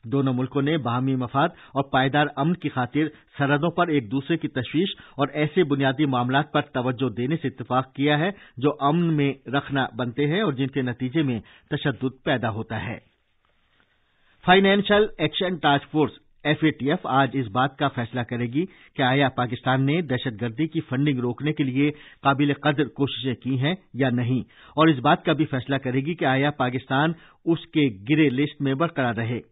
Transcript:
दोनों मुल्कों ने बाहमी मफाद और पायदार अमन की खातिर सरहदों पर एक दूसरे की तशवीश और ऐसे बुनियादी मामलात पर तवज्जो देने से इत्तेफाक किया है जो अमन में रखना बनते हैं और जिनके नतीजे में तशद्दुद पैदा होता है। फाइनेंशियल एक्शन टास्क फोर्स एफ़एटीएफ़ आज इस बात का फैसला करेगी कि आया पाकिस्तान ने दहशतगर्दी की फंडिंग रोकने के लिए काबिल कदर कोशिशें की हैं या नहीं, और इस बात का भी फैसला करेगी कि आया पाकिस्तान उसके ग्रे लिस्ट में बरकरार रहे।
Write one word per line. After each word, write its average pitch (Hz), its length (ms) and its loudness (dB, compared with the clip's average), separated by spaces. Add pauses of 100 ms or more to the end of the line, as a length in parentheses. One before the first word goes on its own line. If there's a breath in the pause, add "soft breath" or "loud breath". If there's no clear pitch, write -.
दोनों 135 280 0
मुल्कों 131 280 -2
ने 156 160 0
बाहमी 127 380 -2
मफाद 139 360 -2 (220 loud breath)
और 139 180 -2
पायदार 139 340 2
अमन 151 280 0
की 156 140 -6
खातिर 143 440 -2 (260 loud breath)
सरहदों 143 320 2
पर 175 200 0
एक 135 180 0
दूसरे 135 280 -2
की 151 120 -4
तशवीश 151 460 -2 (240 loud breath)
और 139 160 0
ऐसे 151 300 2
बुनियादी 139 420 2
मामलात 127 480 0
पर 147 60 4
तवज्जो 127 500 -2
देने 123 260 -2
से 143 120 -4
इत्तेफाक 127 480 -2
किया 147 200 2
है 185 180 -2 (240 loud breath)
जो 139 120 2
अमन 147 320 2
में 147 340 2 (120)
रखना 135 460 -2
बनते 123 320 -2
हैं 175 160 0
और 160 120 0
जिनके 135 280 -2
नतीजे 127 400 -2
में 120 200 -2 (300 soft breath)
तशद्दुद 131 520 -4
पैदा 123 240 -2
होता 110 280 -6
है। - 360 -10 (1300)
फाइनेंशियल 202 640 4 (120)
एक्शन 180 360 -2
टास्क 143 280 2
फोर्स 147 280 0 (340)
एफ़एटीएफ़ 151 600 0
आज 135 280 2
इस 135 120 -2
बात 123 340 -2
का 143 80 0
फैसला 123 340 -6
करेगी 120 420 -4
कि - 380 -8
आया 135 260 2
पाकिस्तान 123 540 -2
ने 147 200 0
दहशतगर्दी 120 640 -4
की 160 140 -4
फंडिंग 139 380 0
रोकने 123 340 -2
के 151 120 -2
लिए 135 260 0
काबिल 143 640 0
कदर 143 320 0
कोशिशें 131 500 -4
की 131 220 -4
हैं 151 220 -2 (180)
या 131 140 0
नहीं, 123 340 0 (320 loud breath)
और 160 140 6
इस 135 80 2
बात 147 260 2
का 170 80 2
भी 151 120 2
फैसला 135 340 -4
करेगी 135 360 -2
कि 165 100 -4
आया 139 260 2
पाकिस्तान 131 640 -2 (320 loud breath)
उसके 156 420 0 (160)
ग्रे 147 260 4
लिस्ट 143 320 -2
में 135 140 0
बरकरार 139 380 -2
रहे। 113 260 -4 (120)